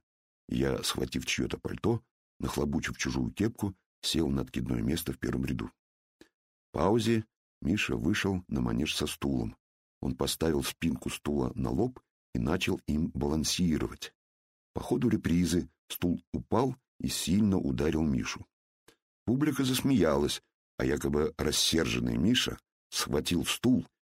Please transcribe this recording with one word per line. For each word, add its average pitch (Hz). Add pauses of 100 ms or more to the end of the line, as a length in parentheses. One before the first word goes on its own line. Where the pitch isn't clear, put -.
(480)
Я, 64
схватив -
чьё-то -
пальто, - (360)
нахлобучив 69
чужую 64
кепку, 101 (280)
сел 78
на 67
откидное 62
место 69
в 64
первом -
ряду. 58 (500)
В -
паузе 110 (380)
Миша 76
вышел 92
на 67
манеж 60
со -
стулом. 64 (440)
Он 65
поставил 71
спинку -
стула 69
на 62
лоб 113 (340)
и 62
начал 87
им 76
балансировать. 73 (600)
По -
ходу -
репризы 85 (180)
стул - (120)
упал 123 (240)
и -
сильно 98
ударил 73
Мишу. 67 (800)
Публика 143
засмеялась, 90 (340)
а 64
якобы 71
рассерженный 60
Миша 104 (320)
схватил -
стул 120 (180)